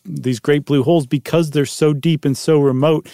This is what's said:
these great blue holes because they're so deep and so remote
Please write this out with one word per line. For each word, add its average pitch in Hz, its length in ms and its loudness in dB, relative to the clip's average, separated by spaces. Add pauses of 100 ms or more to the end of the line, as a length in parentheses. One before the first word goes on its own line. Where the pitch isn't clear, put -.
these 127 360 -6
great 147 240 0
blue 143 180 0
holes 151 240 2
because 151 440 -2
they're 143 140 0
so 151 280 0
deep 147 320 -2
and 135 120 0
so 156 220 2
remote 143 560 2